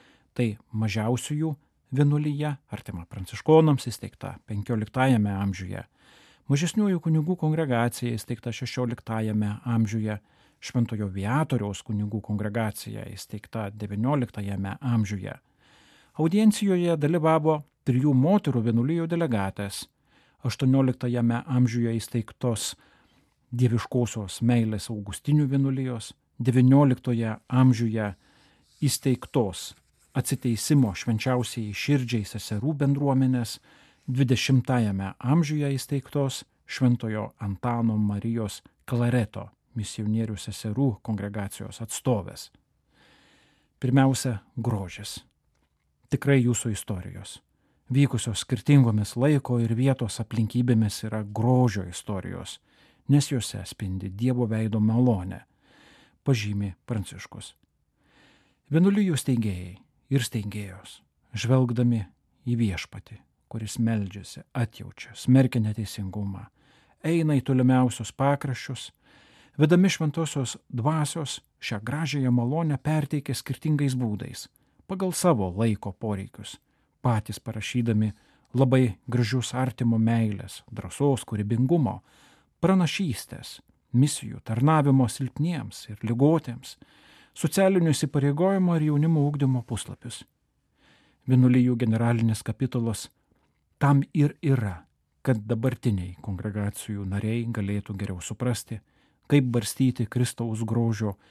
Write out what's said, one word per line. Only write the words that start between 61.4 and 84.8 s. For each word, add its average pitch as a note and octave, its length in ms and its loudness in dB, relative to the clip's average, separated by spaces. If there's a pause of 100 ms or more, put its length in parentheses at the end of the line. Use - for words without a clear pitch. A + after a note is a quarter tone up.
į A#2+ 160 0
Viešpatį, G#2 560 -6 (320)
kuris A2 280 -10
meldžiasi, G2+ 680 -4 (100)
atjaučia, - 640 -8
smerkia B2+ 480 4
neteisingumą, G2+ 800 -6 (560)
eina D#3+ 320 0
į C3 80 2
tolimiausius B2+ 720 2
pakraščius, C#3 760 -4 (680)
vedami F3 320 6
Šventosios D3+ 680 -2 (100)
Dvasios, D3 720 -2 (180)
šią G#2 240 -8
gražiąją C3+ 480 -2
malonę C#3 480 0
perteikia D3+ 560 -2
skirtingais C#3+ 640 -2
būdais, G#2+ 500 -6 (360)
pagal F#3 320 -4
savo B2 320 4
laiko G2+ 440 -2
poreikius, - 680 -8 (460)
patys A2+ 360 -2
parašydami A2 720 -2 (440)
labai B2+ 440 4 (100)
gražius B2 480 0
artimo A#2+ 400 0
meilės, A2 640 0 (100)
drąsos, B2+ 560 -2
kūrybingumo, A#2 800 0 (580)
pranašystės, F3 1000 -2 (340)
misijų, C3+ 480 0
tarnavimo C3+ 640 4